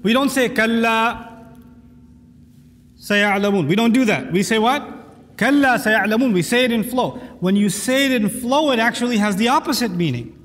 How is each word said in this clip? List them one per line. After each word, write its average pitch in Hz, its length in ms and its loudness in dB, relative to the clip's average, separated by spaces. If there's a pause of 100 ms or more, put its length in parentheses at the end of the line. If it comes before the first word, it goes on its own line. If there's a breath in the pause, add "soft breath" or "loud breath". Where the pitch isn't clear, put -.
We 208 100 0
don't 269 160 2
say, 262 200 0
kalla 226 960 -2 (1500)
sayalamun. 202 680 0
We 160 80 2
don't 233 180 2
do 262 120 4
that. 170 260 -2
We 185 120 0
say 220 140 0
what? - 800 -4
Kalla 262 400 2
sayalamun. 220 560 0
We 180 80 2
say 240 240 0
it 247 60 0
in 226 120 -2
flow. 247 280 -2 (280 loud breath)
When 185 160 0
you 202 140 2
say 262 380 0
it 269 40 0
in 220 180 0
flow, 285 420 0
it 247 80 0
actually 240 380 0
has 208 180 0
the 220 140 0
opposite 254 420 0
meaning. 151 540 -4